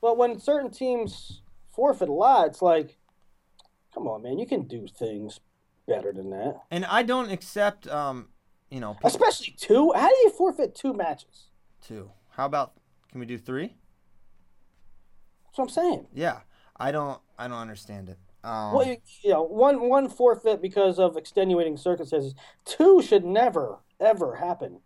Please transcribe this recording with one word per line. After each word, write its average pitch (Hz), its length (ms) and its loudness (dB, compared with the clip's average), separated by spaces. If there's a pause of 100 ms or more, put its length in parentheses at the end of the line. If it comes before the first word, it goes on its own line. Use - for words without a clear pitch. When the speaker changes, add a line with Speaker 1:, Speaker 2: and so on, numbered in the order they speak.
Speaker 1:
But 233 180 2
when 240 200 2
certain 277 320 0
teams 240 720 -6 (300)
forfeit 226 360 0
a 143 40 -4
lot, 196 360 4
it's - 140 -6
like, 165 360 2 (960)
come 117 120 -10
on, 110 160 -10
man, 131 160 -8
you 233 80 -8
can 214 220 -4
do 113 180 -14
things 107 540 -12 (480)
better 101 240 -4
than 95 180 -12
that. 107 300 -8 (100)
Speaker 2:
And 175 140 -6
I 208 180 0
don't 247 280 -4
accept, 202 580 -4
um, 139 400 -8 (420)
you 135 100 -12
know, 104 140 -10
people - 140 0
Speaker 1:
Especially - 480 0
two. 302 380 4
How 262 140 4
do 508 80 8
you 480 140 6
forfeit 320 440 -2
two 269 180 -6
matches? 170 540 -8 (400)
Speaker 2:
Two. 101 240 -16 (200)
How 131 140 -6
about, 139 280 -4 (380)
can 127 100 -14
we 120 60 -12
do 117 120 -10
three? 139 360 -8 (1700)
Speaker 1:
That's - 120 -18
what 262 60 0
I'm 254 60 -12
saying. 339 420 -2
Speaker 2:
Yeah. 151 280 -6 (360)
I 139 160 -4
don't, 143 260 -6 (200)
I 120 100 -10
don't 123 100 -10
understand 104 520 -16
it. 92 80 -20 (260)
Um, 110 300 -6
Speaker 1:
Well, 262 120 2
you, 254 100 -6 (260)
you 202 80 0
know, 160 120 2
one, 233 460 2
one 269 220 2
forfeit 220 500 2
because 190 380 2
of 180 180 2
extenuating 170 600 0
circumstances. 156 560 -4 (300)
Two 359 380 6
should 196 220 4
never, 180 540 0 (200)
ever 180 380 2
happen. 135 480 -2